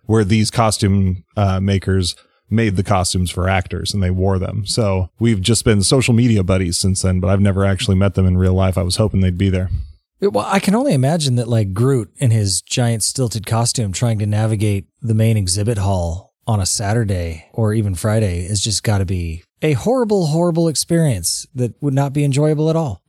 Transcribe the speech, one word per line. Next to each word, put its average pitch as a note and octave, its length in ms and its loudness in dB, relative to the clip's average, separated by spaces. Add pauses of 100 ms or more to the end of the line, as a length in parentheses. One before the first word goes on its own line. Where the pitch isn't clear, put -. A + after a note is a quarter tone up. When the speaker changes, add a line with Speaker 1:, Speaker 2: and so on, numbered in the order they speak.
Speaker 1:
where A2 200 2
these G#2+ 260 2
costume, G2 720 0 (140)
uh, F#2+ 240 2
makers F#2+ 560 0 (320)
made G#2+ 260 0
the F#2+ 80 -2
costumes F#2 480 0
for F#2 160 -2
actors F#2 460 -4
and G2+ 100 -2
they F2+ 80 0
wore F#2 280 0
them. G2+ 260 -6
So F#2+ 520 -2
we've A2+ 220 2
just A2 240 0
been G#2+ 180 4
social B2+ 320 2
media A2+ 300 4
buddies F#2 340 0
since F#2+ 260 0
then, F#2 180 2
but F#2+ 80 0
I've G2 120 2
never G2 220 2
actually F#2+ 320 0
met G2 200 2
them F#2+ 100 2
in F2+ 120 2
real F#2 160 4
life. F#2+ 240 2
I F#2 60 0
was F2+ 140 -2
hoping G2+ 240 2
they'd F2+ 160 0
be G2 120 2
there. F#2 200 -2 (500)
Speaker 2:
It, G3+ 140 0
well, G#3 160 -2
I G3 100 2
can F#3+ 160 0
only C4 180 0
imagine C#3 420 0
that, B2 120 -2
like, A2 260 0
Groot A#2+ 440 0
in A#2+ 140 0
his G#2 300 0
giant A#2 420 -2
stilted A#2 420 -4
costume A2+ 480 -2
trying A2+ 260 -2
to G#2+ 60 -2
navigate G#2+ 600 0 (140)
the A2+ 120 -2
main A2 240 2
exhibit G2+ 400 -2
hall F#2 560 -2 (140)
on A2 120 0
a F2+ 60 0
Saturday G2 880 -2
or G#2+ 200 0
even G#2 200 0
Friday F#2+ 540 0
has G2+ 140 -2
just G#2 200 -4
gotta G2+ 240 0
be E2+ 380 -6 (180)
a D#3 120 2
horrible, G#3 540 0
horrible E3 400 2
experience D3+ 840 -2
that B2 280 -4
would C#3+ 120 -2
not C#3 200 0
be D3 100 0
enjoyable D3+ 460 0
at D#3+ 60 0
all. C#3 340 -4